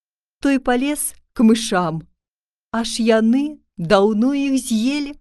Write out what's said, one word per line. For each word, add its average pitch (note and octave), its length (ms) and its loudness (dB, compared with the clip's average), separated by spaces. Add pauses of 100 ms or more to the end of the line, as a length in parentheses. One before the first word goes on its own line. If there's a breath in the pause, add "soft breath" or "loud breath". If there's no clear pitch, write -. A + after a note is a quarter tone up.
(400)
Той C#4 180 2
палез C4 540 -2 (240)
к - 80 2
мышам, F3+ 640 0 (640)
аж A3+ 240 -6
яны A3+ 640 0 (160)
даўно G#3 560 2
іх C#4 240 -2
з'елі. C4+ 640 -2